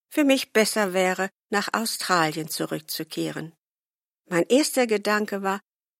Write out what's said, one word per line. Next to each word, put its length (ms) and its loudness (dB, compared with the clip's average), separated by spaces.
für 140 0
mich 300 2
besser 400 2
wäre, 360 0
nach 240 -2
Australien 760 0
zurückzukehren. 1040 -6
Mein 200 2
erster 380 4
Gedanke 540 0
war, 200 -2